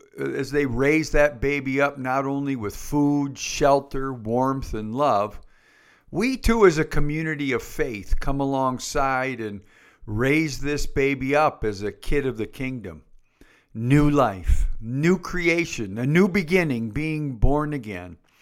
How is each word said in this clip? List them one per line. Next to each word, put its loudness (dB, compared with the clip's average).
as -6
they 0
raise 2
that 2
baby -2
up, 0
not -2
only -2
with -6
food, 0
shelter, 0
warmth, -2
and -6
love, 0
we -2
too 6
as 6
a 2
community 0
of -2
faith -2
come 0
alongside -2
and -8
raise 0
this 0
baby 0
up 2
as -4
a -6
kid -2
of -4
the -4
kingdom. -10
New 4
life, 4
new 2
creation, -2
a -2
new 4
beginning, 0
being -4
born 2
again. -10